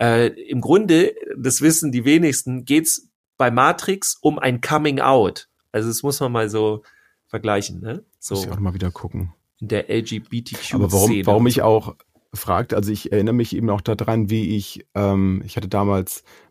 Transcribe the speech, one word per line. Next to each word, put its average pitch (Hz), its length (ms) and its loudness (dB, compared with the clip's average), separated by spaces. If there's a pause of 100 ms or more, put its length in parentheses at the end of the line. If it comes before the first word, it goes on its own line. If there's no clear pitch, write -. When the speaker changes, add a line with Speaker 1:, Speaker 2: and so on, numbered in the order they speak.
Speaker 1:
äh, 117 260 4
im - 340 -6
Grunde, 175 520 4 (240)
das 123 240 -2
wissen 156 300 2
die 120 140 -2
wenigsten, 135 600 2
geht's - 440 0 (280)
bei 123 140 2
Matrix 170 720 0
um 151 180 2
ein 123 220 0
Coming 151 380 0
Out. 127 500 2 (220)
Also 113 180 -2
das 113 120 -4
muss 139 200 -4
man 127 100 -2
mal 113 180 0
so 107 340 -2 (440)
vergleichen, 101 540 -4
ne? 120 220 -10 (160)
So - 160 -8
Speaker 2:
Muss 98 100 -4
ich 87 60 -10
auch 90 40 -8
noch 98 60 -6
mal 92 120 -2
wieder 92 180 -4
gucken. 92 420 -8 (260)
Speaker 1:
in 113 80 -10
der 104 220 -4
L 113 140 0
G 113 160 -8
B 117 220 -8
T - 140 -12
Q - 220 -8
Speaker 2:
Aber 101 140 2
warum, 98 180 4
Speaker 1:
Szene 101 160 0
Speaker 2:
warum 104 180 6
Speaker 1:
und 120 60 4
Speaker 2:
ich 117 60 0
Speaker 1:
so. - 80 2
Speaker 2:
auch 110 320 2 (400)
fragte, - 400 -2
also 101 160 0
ich - 200 -6
erinnere 107 240 2
mich 117 200 -2
eben 110 140 0
auch 101 120 0
daran, 110 500 -2
wie 110 240 0
ich, - 400 -8
ähm, 98 500 2
ich 101 100 -16
hatte 98 120 -6
damals 98 560 -2 (280)